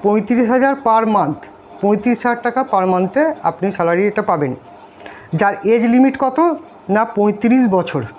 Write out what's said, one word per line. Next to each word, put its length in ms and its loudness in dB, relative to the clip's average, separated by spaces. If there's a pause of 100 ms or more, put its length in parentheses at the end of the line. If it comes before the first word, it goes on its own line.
পঁয়ত্রিশ 500 0
হাজার 200 2 (120)
per 160 4 (140)
month, 240 -2 (420)
পঁয়ত্রিশ 420 0
হাজার 220 0
টাকা 140 -2 (120)
per 200 2
month-এ 320 0 (260)
আপনি 160 -6 (100)
স্যালারি 340 2
এটা 200 -4
পাবেন। 220 -2 (880)
যার 140 2 (200)
এজ 80 2 (120)
লিমিট 200 4 (100)
কত 140 -2 (580)
না, 60 2 (140)
পঁয়ত্রিশ 480 2 (120)
বছর 260 -2 (160)